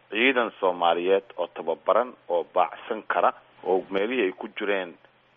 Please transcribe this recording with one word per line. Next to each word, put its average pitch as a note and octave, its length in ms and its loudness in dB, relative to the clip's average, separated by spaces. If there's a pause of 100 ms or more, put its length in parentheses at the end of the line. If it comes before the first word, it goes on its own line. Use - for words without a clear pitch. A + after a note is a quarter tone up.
ciidan A#2+ 500 0
Soomaaliyeed F2 800 2
oo F2 120 -4
tababaran F#2 680 -2 (100)
oo E2+ 200 -2
baacsan F2+ 580 -4
kara G2 280 2 (300)
oo F#2 280 0
meelihii G#2 360 0
ay F#2 80 0
ku A2+ 160 -12
jireen F#2+ 460 -4 (420)